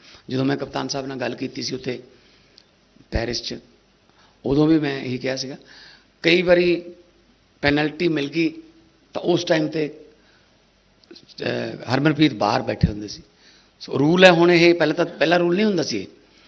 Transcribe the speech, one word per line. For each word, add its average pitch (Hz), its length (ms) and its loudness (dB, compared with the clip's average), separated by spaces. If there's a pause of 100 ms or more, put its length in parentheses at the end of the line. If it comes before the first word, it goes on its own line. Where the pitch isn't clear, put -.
(300)
ਜਦੋਂ 131 140 -2
ਮੈਂ 139 120 -2
ਕਪਤਾਨ 135 320 -8
ਸਾਹਿਬ 135 180 -8
ਨਾਲ 135 120 -10
ਗੱਲ 123 160 -6
ਕੀਤੀ 131 280 -10
ਸੀ 135 120 -8
ਉੱਥੇ 123 280 -8 (1080)
ਪੈਰਿਸ 117 320 -4
'ਚ, - 160 -12 (840)
ਉਦੋਂ 143 220 2
ਵੀ 160 120 4
ਮੈਂ 139 220 -4
ਇਹੀ 127 180 -6
ਕਿਹਾ 127 180 -4
ਸੀਗਾ, 131 200 -10 (680)
ਕਈ 170 200 4
ਵਾਰੀ 175 400 2 (800)
ਪੈਨਲਟੀ 147 460 0
ਮਿਲ 147 200 -2
ਗਈ 160 220 -2 (640)
ਤਾਂ - 80 -10
ਉਸ 190 220 0
ਟਾਈਮ 156 220 0
'ਤੇ, 151 320 -4 (1400)
ਅ, - 20 -6 (500)
ਹਰਮਨਪ੍ਰੀਤ 143 400 2
ਬਾਹਰ 107 280 0
ਬੈਠੇ 113 260 0
ਹੁੰਦੇ 104 200 -8
ਸੀ। - 140 -16 (580)
ਸੋ - 180 -6
ਰੂਲ 170 260 4
ਹੈ 185 60 10
ਹੁਣ 170 200 6
ਇਹ, 170 240 6
ਪਹਿਲਾਂ 156 200 0
ਤਾਂ, 165 120 -2
ਪਹਿਲਾਂ 165 320 0
ਰੂਲ 175 180 0
ਨਹੀਂ 214 100 2
ਹੁੰਦਾ 180 160 0
ਸੀ 113 180 -6
ਇਹ। 92 60 -10 (420)